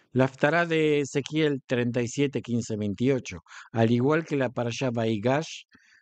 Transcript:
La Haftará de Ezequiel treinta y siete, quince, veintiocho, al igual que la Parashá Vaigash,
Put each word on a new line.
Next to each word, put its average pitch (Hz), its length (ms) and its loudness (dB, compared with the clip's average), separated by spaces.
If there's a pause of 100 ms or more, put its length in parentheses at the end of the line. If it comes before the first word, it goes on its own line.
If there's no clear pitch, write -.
(120)
La 127 140 4
Haftará 156 400 2
de 156 360 2
Ezequiel 143 680 -2
treinta 123 340 0
y 117 60 -2
siete, 139 340 -2
quince, 117 360 -4
veintiocho, 104 640 -2 (340)
al 113 180 4
igual 143 340 2
que 156 120 -4
la 127 120 0
Parashá 120 400 -4
Vaigash, 117 720 -2 (380)